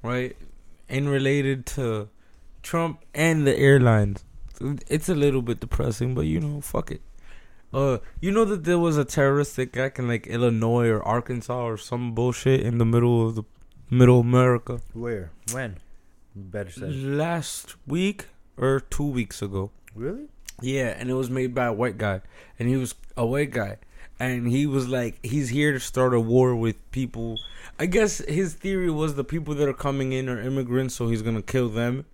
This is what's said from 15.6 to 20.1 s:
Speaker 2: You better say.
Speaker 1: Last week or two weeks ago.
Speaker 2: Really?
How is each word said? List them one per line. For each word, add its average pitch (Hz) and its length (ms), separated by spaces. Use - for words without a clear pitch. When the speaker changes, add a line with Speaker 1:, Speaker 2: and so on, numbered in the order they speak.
Speaker 2:
You 101 80
better 95 300
say. - 180
Speaker 1:
Last 143 840
week 190 400
or 135 240
two - 260
weeks 123 340
ago. 98 300
Speaker 2:
Really? 165 300